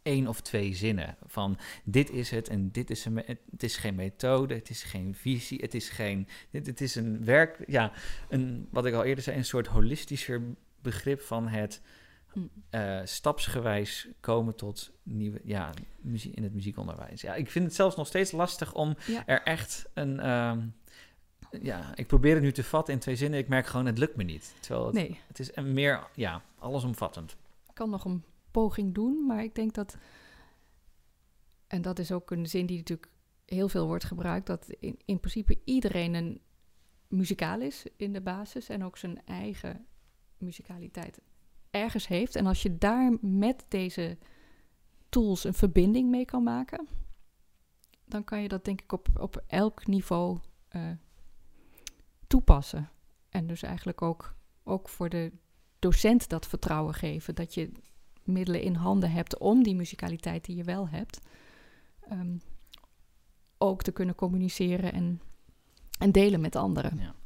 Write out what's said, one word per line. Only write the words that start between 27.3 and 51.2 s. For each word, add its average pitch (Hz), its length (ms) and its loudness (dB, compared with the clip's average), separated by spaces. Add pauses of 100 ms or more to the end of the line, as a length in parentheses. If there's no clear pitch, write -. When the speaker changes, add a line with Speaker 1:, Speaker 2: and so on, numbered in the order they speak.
Speaker 2:
Ik - 100 -20
kan 226 120 -4
nog 196 160 -6
een 180 180 -4 (280)
poging 208 420 2
doen, 262 320 0
maar 226 180 0
ik 220 120 -10
denk 220 180 -2
dat, 208 240 -8 (1700)
en 180 140 -2
dat 180 180 -4
is 175 120 -4
ook 180 200 -4
een 170 160 -2
zin 180 180 -2
die 180 120 -4
natuurlijk 165 320 -8 (360)
heel 190 240 0
veel 170 160 0
wordt 170 180 -2
gebruikt, 175 440 -4
dat 175 220 -6 (100)
in, - 260 -10
in 190 140 0
principe - 440 4
iedereen 185 500 0
een 170 280 -4 (680)
muzikaal 190 540 -2
is 277 240 -8 (120)
in 202 160 -6
de 190 80 -8
basis 196 480 -8
en 202 140 -6
ook 180 140 -10
zijn 175 280 -10
eigen 185 600 -10 (520)
muzikaliteit 175 840 -14 (480)
ergens 208 380 -2
heeft. 190 280 0
En 196 100 2
als 185 160 2
je 175 160 0
daar 240 440 4
met 202 460 2
deze 180 500 -4 (920)
tools 214 340 2
een 185 100 -2
verbinding 208 560 6
mee 247 160 2
kan 247 180 0
maken, 254 440 -2 (1160)
dan 208 180 -6
kan 208 180 -4
je 208 60 -4
dat, 190 180 -4
denk 196 160 -2
ik, - 100 -10
op, - 160 0 (120)
op - 280 -6
elk - 400 0
niveau, 180 520 0 (280)
eh, 165 220 -8 (1400)